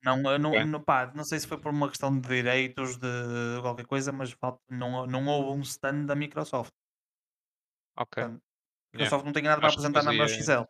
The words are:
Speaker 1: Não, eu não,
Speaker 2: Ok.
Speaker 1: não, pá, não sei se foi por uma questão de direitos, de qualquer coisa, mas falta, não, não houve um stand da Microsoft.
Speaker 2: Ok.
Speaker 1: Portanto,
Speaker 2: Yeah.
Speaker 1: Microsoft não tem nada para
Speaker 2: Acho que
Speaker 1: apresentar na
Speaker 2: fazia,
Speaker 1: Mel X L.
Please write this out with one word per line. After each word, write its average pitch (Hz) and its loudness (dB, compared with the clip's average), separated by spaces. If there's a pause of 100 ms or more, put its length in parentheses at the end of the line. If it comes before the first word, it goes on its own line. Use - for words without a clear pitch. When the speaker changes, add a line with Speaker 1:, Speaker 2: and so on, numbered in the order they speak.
Speaker 1:
Não, 131 4
eu 143 4
não, 151 2
Speaker 2:
Ok. 113 4
Speaker 1:
não, 151 -2
pá, 131 2
não 151 -8
sei 151 -2
se - -6
foi 156 -6
por 151 -6
uma 147 2
questão 139 0
de 127 -4
direitos, 127 0
de 127 -6 (540)
qualquer 123 -4
coisa, 135 -2
mas 135 -6
falta, 127 -6 (100)
não, 127 -4
não 127 0
houve 139 0
um - -4
stand 139 -2
da 143 0
Microsoft. 147 -4 (1200)
Speaker 2:
Ok. - -6
Speaker 1:
Portanto, 117 -8 (520)
Speaker 2:
Yeah. 120 -2
Speaker 1:
Microsoft 139 0
não 147 -4
tem 151 0
nada 151 4
para 151 6
Speaker 2:
Acho 151 4
que 143 -2
Speaker 1:
apresentar 147 4
na 147 2
Speaker 2:
fazia, 147 4
Speaker 1:
Mel - 2
X - -4
L. 123 4